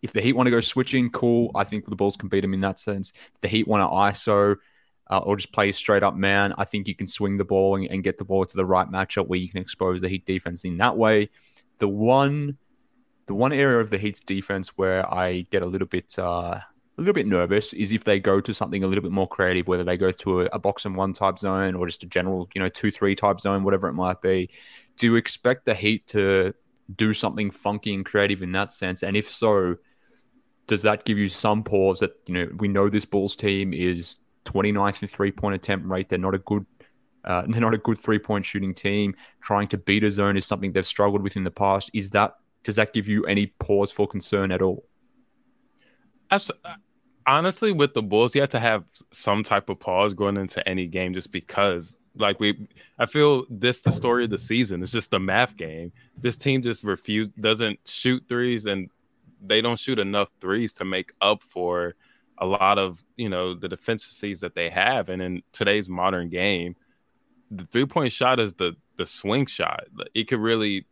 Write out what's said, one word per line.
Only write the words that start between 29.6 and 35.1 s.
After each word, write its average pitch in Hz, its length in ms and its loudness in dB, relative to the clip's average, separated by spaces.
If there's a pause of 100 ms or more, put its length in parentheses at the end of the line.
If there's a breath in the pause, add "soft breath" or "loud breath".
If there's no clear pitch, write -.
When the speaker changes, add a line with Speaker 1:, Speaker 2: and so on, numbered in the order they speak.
Speaker 1:
does 104 160 0
that 107 220 2
give 107 120 2
you 101 100 2
some 104 360 0
pause 95 380 2
that, 98 100 0 (160)
you 90 80 -6
know, 87 220 -2
we 101 100 0
know 101 200 2
this 104 180 0
Bulls 98 300 -2
team 98 380 -2
is 85 440 -2 (280)
twenty-ninth 101 560 0
in 101 60 -8
three-point 101 480 -2